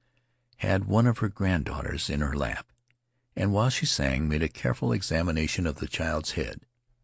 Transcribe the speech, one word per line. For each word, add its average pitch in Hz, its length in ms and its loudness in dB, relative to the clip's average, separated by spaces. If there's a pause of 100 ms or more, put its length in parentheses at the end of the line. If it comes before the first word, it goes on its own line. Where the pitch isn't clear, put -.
(580)
had 98 280 0
one 107 220 4
of 117 100 2
her 107 120 0
granddaughters 73 840 -2
in 73 80 0
her 71 160 0
lap, 65 320 -4 (680)
and 101 160 2
while 110 200 4
she - 160 0
sang, 69 420 2
made 76 140 2
a 80 40 4
careful 123 440 -2
examination 85 760 0
of 78 140 -2
the 73 80 -2
child's 78 460 -4
head 65 280 -4 (420)